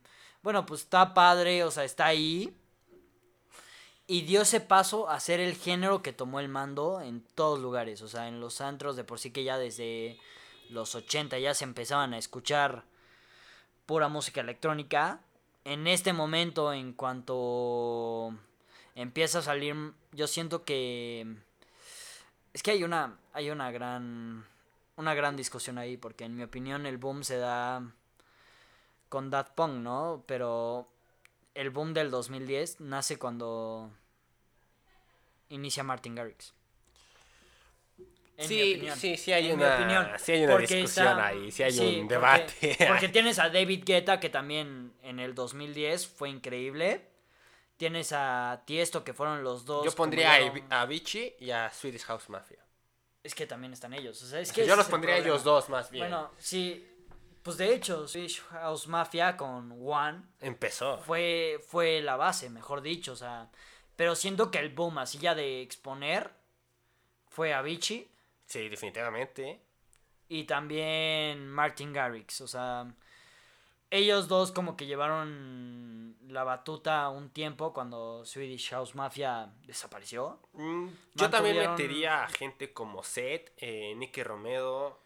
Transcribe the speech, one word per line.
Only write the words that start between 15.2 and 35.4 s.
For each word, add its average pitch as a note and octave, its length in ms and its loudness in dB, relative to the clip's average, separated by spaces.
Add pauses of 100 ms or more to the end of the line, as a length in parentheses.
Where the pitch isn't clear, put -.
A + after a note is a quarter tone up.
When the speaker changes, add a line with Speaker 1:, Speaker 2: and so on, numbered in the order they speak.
Speaker 1:
En D3 220 -2
este F3+ 280 4
momento, D#3 580 2
en B2+ 220 -6
cuanto A#2+ 1400 -2 (600)
empieza D#3 460 0
a - 20 -4
salir, D3 500 -4 (200)
yo D3 140 -2
siento E3 380 -4
que A#2+ 720 -4 (1160)
es - 120 -10
que G#3 80 2
hay G3 100 4
una, D#3+ 340 0 (160)
hay D3 180 -4
una C#3 200 -4
gran, A#2+ 720 -8 (520)
una D#3 180 -2
gran C#3+ 220 0
discusión B2 420 -8
ahí, B2 180 -8
porque A#2 280 -14
en A#2 100 -10
mi A#2+ 80 -8
opinión C3 420 -8
el C3 140 -6
boom C#3 240 -6
se B2+ 140 -4
da B2 440 -2 (1300)
con C3+ 220 -4
Daft C3+ 240 -2
Punk, D#3+ 200 0
¿no? B2+ 520 -4
Pero A#2+ 600 -4 (680)
el C#3 160 -4
boom D#3 240 -4
del D#3 160 2
dos B2 180 -2
mil C3 200 -8
diez C#3+ 320 -4
nace C#3 400 -4
cuando A2+ 720 -6 (1600)